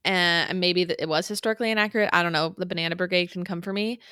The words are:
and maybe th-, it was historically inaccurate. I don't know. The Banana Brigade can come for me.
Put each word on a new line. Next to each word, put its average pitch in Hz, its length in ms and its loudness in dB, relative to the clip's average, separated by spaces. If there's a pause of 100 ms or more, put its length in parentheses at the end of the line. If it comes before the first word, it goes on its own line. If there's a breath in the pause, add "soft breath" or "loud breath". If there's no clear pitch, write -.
and 175 540 2
maybe 180 280 2
th-, 175 120 -2
it 160 100 -2
was 160 200 0
historically 220 420 -2
inaccurate. 214 420 0
I 175 100 4
don't 170 100 0
know. 160 240 0
The 185 100 -4
Banana 170 300 -4
Brigade 180 340 0
can 175 140 -6
come 170 180 -6
for 196 100 -6
me. 214 280 -4 (120)